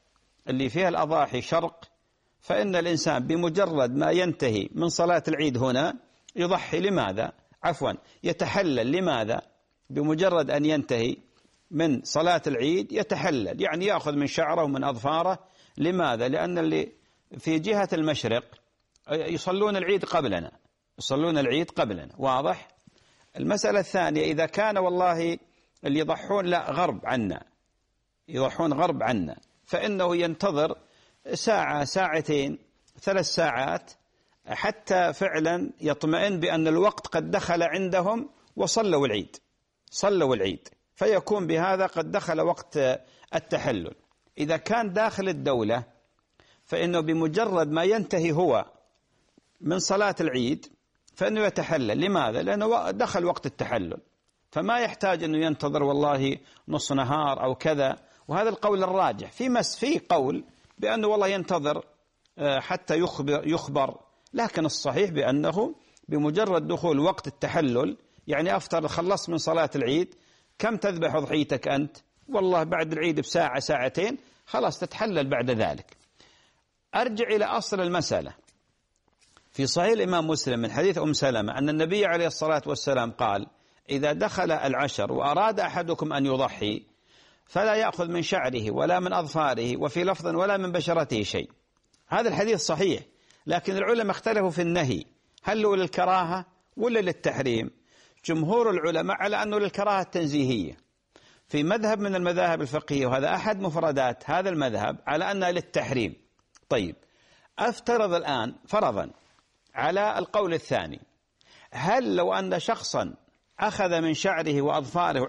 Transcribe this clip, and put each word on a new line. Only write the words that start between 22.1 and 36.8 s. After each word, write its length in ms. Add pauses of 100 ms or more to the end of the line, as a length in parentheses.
واضح؟ 500 (680)
المسألة 440
الثانية، 420
إذا 240
كان 320
والله 600 (460)
اللي 140
يضحون 480
لا 240
غرب 340
عنا، 400 (840)
يضحون 440
غرب 300
عنا، 340 (280)
فإنه 520
ينتظر 600 (580)
ساعة، 500
ساعتين، 760 (420)
ثلاث 260
ساعات 640 (540)
حتى 640
فعلًا 580 (100)
يطمئن 600
بأن 280
الوقت 380